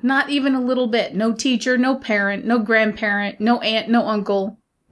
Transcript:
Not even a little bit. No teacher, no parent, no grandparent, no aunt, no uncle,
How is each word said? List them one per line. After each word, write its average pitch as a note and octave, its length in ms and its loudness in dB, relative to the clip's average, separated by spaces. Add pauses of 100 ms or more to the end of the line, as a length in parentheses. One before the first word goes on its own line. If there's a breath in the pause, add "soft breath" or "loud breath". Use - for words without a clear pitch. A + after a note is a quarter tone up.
Not C4+ 260 0
even C#4 260 0
a C4 60 0
little B3+ 260 0
bit. G#3+ 280 -2
No A3 180 0
teacher, B3+ 440 0
no B3+ 180 2
parent, G3+ 500 -2
no A#3 140 2
grandparent, G#3+ 800 0
no A#3 220 2
aunt, A3 280 -2
no A#3 180 2
uncle, G3+ 520 -2 (320)